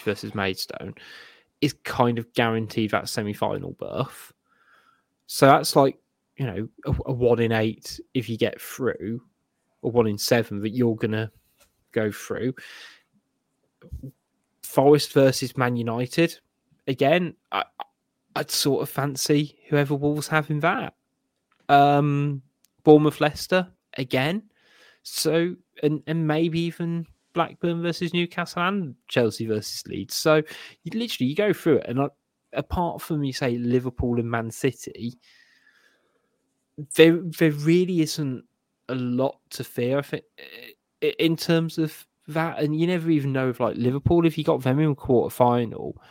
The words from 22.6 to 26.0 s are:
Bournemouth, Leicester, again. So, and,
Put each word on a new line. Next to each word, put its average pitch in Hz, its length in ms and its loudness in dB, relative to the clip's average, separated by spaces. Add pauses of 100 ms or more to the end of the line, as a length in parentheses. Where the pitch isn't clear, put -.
Bournemouth, 151 380 8
Leicester, 180 460 0 (300)
again. 139 460 -2 (600)
So, 170 520 -2 (280)
and, 151 240 0